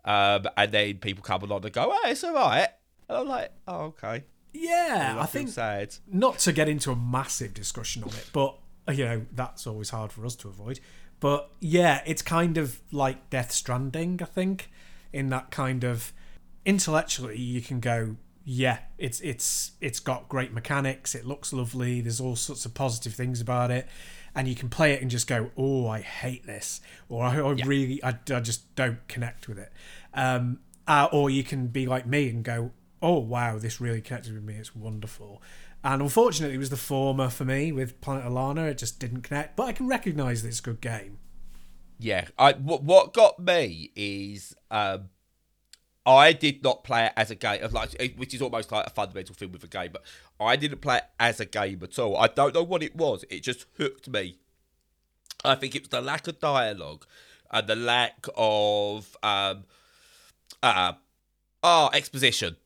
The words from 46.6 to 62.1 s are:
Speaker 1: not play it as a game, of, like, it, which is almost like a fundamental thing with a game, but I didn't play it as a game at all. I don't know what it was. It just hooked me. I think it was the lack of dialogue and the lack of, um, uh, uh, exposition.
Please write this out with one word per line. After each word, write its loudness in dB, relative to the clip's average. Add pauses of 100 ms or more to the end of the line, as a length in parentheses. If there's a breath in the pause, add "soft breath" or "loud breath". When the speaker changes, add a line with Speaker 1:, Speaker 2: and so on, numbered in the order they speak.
Speaker 1:
not 2
play 2
it 0
as 2
a -8
game, -2
of, -4
like, -4
it, -4
which -10
is -6
almost -4
like -2
a -8
fundamental -6
thing -10
with -16
a -20
game, -8
but -12 (420 loud breath)
I 6
didn't -4
play 2
it 0 (160)
as 4
a -4
game -4
at -10
all. 2
I 8
don't 2
know 2
what -2
it -8
was. 0
It -10
just -6 (120)
hooked -4
me. -6 (1080)
I 4
think -8
it -6
was -20
the -2
lack -4
of -10
dialogue -2 (460 soft breath)
and 0
the 2
lack 0 (100)
of, 2
um, 2 (960 soft breath)
uh, 4 (720)
uh, 8
exposition. 2 (100)